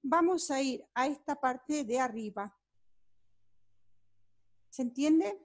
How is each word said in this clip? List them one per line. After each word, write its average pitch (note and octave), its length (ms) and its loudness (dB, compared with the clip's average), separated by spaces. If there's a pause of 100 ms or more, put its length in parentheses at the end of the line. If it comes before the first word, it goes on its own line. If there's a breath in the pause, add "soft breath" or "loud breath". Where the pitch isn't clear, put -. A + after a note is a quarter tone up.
Vamos E4 500 2
a C4+ 100 0
ir C4 320 -2
a B3+ 140 0
esta C#4+ 280 -4
parte C#4 480 -2
de A#3 160 -2
arriba. G#3+ 560 -6 (2250)
¿Se - 140 -6
entiende? D#4 600 2